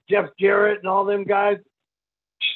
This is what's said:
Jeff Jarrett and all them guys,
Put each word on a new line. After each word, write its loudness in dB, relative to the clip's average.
Jeff 0
Jarrett 2
and -8
all 0
them -4
guys, 0